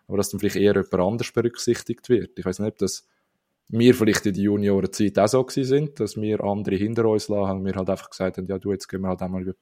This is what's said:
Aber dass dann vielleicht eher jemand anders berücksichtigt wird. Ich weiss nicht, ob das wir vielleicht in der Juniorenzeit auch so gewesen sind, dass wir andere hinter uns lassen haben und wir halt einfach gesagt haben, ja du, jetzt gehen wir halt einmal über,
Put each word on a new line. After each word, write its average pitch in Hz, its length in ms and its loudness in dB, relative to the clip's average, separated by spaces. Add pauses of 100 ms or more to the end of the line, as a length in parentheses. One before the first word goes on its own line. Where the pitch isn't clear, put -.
Aber 95 100 -4
dass 101 120 0
dann 98 100 -6
vielleicht 98 180 -2
eher 98 180 4
jemand 95 180 0
anders 95 380 0
berücksichtigt - 800 -2
wird. 104 280 0
Ich 95 80 -10
weiss 92 140 -4
nicht, 104 140 -4
ob - 40 -20
das - 300 -4 (640)
wir 120 260 6
vielleicht 107 320 2
in 95 80 0
der 98 80 0
Juniorenzeit 101 720 0
auch 98 100 6
so 131 160 2
gewesen 131 240 -4
sind, 147 320 0
dass 107 180 -4
wir 107 260 -2
andere 101 320 -2
hinter 110 300 0
uns 107 240 0
lassen 101 180 0
haben 95 140 -2
und 95 40 -6
wir 98 80 -2
halt 95 160 -4
einfach - 220 -6
gesagt 92 260 -4
haben, 92 80 -8
ja 95 140 -4
du, 101 120 -4
jetzt 95 160 -6
gehen 95 140 -8
wir 95 60 -4
halt 92 160 -4
einmal 92 180 -6
über, 92 200 -8